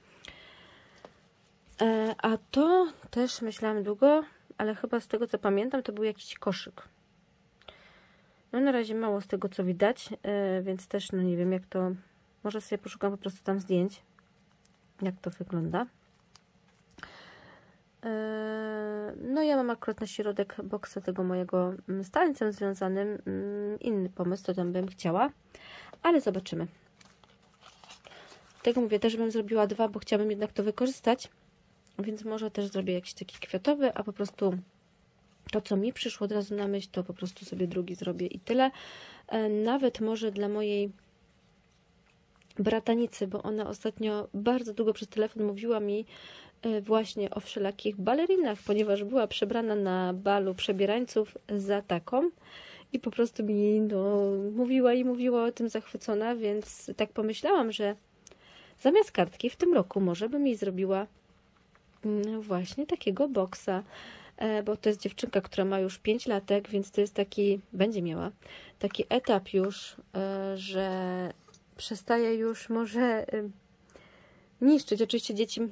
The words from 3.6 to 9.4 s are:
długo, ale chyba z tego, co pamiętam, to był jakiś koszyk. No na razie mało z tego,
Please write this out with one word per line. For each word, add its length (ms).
długo, 400
ale 160
chyba 260
z 80
tego, 180
co 120
pamiętam, 440
to 100
był 120
jakiś 300
koszyk. 540
No 80
na 120
razie 220
mało 260
z 60
tego, 220